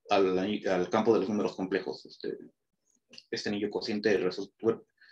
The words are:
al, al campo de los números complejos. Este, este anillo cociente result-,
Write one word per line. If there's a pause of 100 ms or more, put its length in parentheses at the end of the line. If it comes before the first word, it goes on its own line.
(100)
al,
al
campo
de
los
números
complejos.
Este, (960)
este
anillo
cociente
result-, (280)